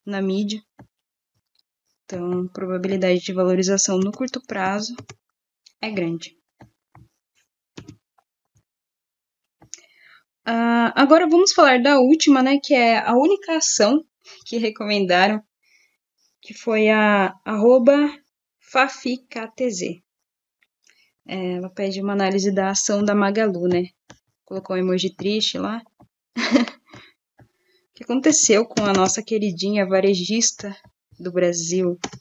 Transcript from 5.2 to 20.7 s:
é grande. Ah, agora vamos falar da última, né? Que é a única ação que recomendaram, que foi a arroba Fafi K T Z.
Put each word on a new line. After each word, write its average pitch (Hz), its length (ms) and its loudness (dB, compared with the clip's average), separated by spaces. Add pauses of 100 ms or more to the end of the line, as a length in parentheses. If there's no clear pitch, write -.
é 220 100 -8
grande. 170 460 -6 (4000)
Ah, 233 500 0
agora 311 340 6
vamos 359 240 4
falar 262 300 4
da 285 160 4
última, 269 440 4
né? 277 200 2
Que 294 120 0
é 233 240 4
a 226 160 -2
única 330 420 2
ação 277 480 0 (420)
que 226 100 -8
recomendaram, 208 840 0 (960)
que - 140 -20
foi 220 360 0
a 208 440 2 (100)
arroba 254 640 4 (520)
Fafi 262 580 -2 (100)
K 226 200 -14
T 247 220 -4
Z. 175 320 -8 (1200)